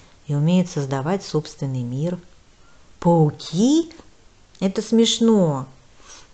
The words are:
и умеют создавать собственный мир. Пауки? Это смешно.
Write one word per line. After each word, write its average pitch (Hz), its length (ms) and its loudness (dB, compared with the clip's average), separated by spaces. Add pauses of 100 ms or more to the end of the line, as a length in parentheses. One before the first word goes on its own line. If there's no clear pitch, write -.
(280)
и 147 80 -4
умеют 180 340 2
создавать 143 540 -4
собственный 135 600 -6
мир. 147 360 -6 (800)
Пауки? 175 920 2 (680)
Это 190 220 -2
смешно. 214 840 2 (680)